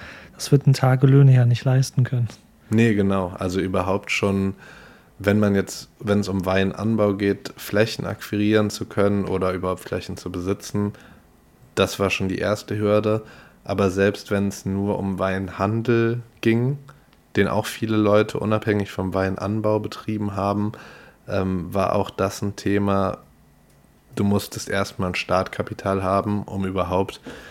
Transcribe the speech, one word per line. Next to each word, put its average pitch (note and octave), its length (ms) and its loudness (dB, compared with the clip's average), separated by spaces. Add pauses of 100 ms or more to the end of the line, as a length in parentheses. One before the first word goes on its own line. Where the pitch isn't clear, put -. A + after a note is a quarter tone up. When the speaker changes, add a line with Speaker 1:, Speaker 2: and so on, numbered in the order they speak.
(340)
Speaker 1:
Das - 160 -8
wird C#3+ 160 6
ein C#3 60 8
Tagelöhne C3+ 600 6
ja B2+ 120 8
nicht A#2+ 200 2
leisten C3 380 2
können. A#2+ 260 0 (420)
Speaker 2:
Nee, A2+ 240 4
genau. G2 440 2
Also F#2 220 -2
überhaupt F#2 500 0
schon, G2 440 0 (680)
wenn G2+ 180 2
man G#2 160 4
jetzt, - 340 -4 (120)
wenn G#2 180 2
es G2 100 -2
um F#2+ 180 -2
Weinanbau G2+ 680 0
geht, G2+ 420 -2
Flächen - 500 -2
akquirieren G#2+ 640 0
zu - 160 -8
können G2+ 380 2
oder F#2 280 -2
überhaupt F#2 300 -4
Flächen F#2 340 -8
zu F2+ 160 -10
besitzen, G2 640 -4 (840)
das G2 240 -2
war G2 100 2
schon F#2+ 180 -2
die F#2 100 -4
erste G#2 380 -4
Hürde. G#2+ 460 0 (420)
Aber G2 260 0
selbst G2 420 0
wenn G2+ 160 0
es - 180 -8
nur G2 320 -2
um F#2+ 220 -4
Weinhandel A2 1000 0 (180)
ging, A#2+ 380 2 (580)
den G2+ 120 4
auch G#2 180 -2
viele A2 300 -4
Leute G#2+ 440 4
unabhängig G#2+ 500 0
vom F#2+ 240 -4
Weinanbau G#2 640 0
betrieben G#2 560 -6
haben, G2+ 380 0 (560)
ähm, F#2+ 440 -2
war F#2+ 220 0
auch G2 160 -2
das - 320 -4
ein G2+ 140 -6
Thema, G2 600 0 (1000)
du G#2 80 0
musstest - 440 -2
erstmal G2 420 -4
ein F2 40 -8
Startkapital F#2+ 880 -2
haben, G2+ 400 0
um F#2+ 240 -6
überhaupt, F#2+ 540 -2 (300)